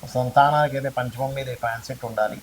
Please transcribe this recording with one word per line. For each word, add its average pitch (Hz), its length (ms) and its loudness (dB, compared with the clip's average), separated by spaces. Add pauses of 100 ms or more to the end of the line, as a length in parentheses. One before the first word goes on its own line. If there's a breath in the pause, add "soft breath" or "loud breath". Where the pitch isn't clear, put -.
సంతానానికి 143 720 4
అయితే 139 120 -2
పంచమం 127 460 -4
మీద 135 200 -6
ట్రాన్సిట్ 117 500 -6
ఉండాలి 107 380 -2